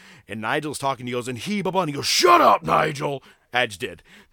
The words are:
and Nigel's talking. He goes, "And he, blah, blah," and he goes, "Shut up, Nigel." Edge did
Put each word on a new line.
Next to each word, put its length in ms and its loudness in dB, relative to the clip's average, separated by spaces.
and 140 -10
Nigel's 400 -2
talking. 260 -4
He 60 -6
goes, 160 -4
"And 100 -6
he, 240 -4
blah, 120 -2
blah," 80 2
and 80 0
he 40 -4
goes, 120 -6
"Shut 340 4
up, 240 6
Nigel." 580 -2
Edge 260 0
did 240 -10